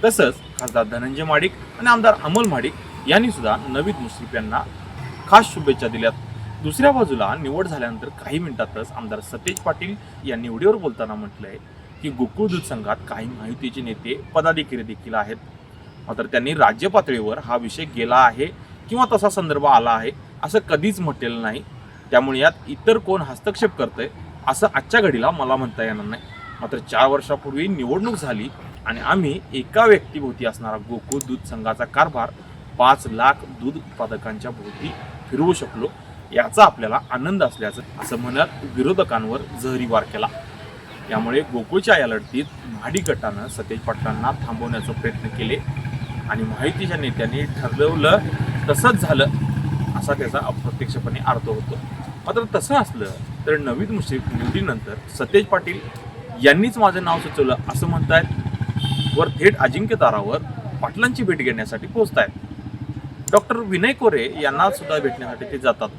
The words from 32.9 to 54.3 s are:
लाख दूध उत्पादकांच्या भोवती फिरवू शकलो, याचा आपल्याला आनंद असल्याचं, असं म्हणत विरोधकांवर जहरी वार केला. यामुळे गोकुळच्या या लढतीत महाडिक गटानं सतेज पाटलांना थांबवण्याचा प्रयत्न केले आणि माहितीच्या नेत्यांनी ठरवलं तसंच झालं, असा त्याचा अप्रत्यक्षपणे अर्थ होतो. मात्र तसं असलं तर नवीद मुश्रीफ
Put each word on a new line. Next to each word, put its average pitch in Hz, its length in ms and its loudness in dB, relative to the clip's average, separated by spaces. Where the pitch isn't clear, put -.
लाख 120 380 2
दूध 139 160 -4
उत्पादकांच्या 110 760 -8
भोवती 113 420 -10
फिरवू 170 220 4
शकलो, 123 340 -4
याचा 120 320 8
आपल्याला 113 340 4
आनंद 160 320 0
असल्याचं, 117 400 -4
असं 117 180 -6
म्हणत 127 460 -2
विरोधकांवर 123 640 0
जहरी 127 240 -2
वार 113 160 4
केला. 107 240 -4
यामुळे 113 300 0
गोकुळच्या 185 460 2
या 131 80 2
लढतीत 113 380 -2
महाडिक 117 440 -4
गटानं 107 380 -4
सतेज 110 320 -8
पाटलांना 110 500 -2
थांबवण्याचा 117 460 -6
प्रयत्न 113 360 -6
केले 113 280 -4
आणि 110 120 -2
माहितीच्या 170 540 -4
नेत्यांनी 123 460 -2
ठरवलं 151 760 2
तसंच 202 320 4
झालं, 139 240 4
असा - 160 -2
त्याचा 135 260 -2
अप्रत्यक्षपणे 127 880 -4
अर्थ 120 220 0
होतो. 110 300 -4
मात्र 208 160 -2
तसं 240 200 0
असलं 214 360 0
तर 151 100 4
नवीद 147 340 -2
मुश्रीफ 185 320 -4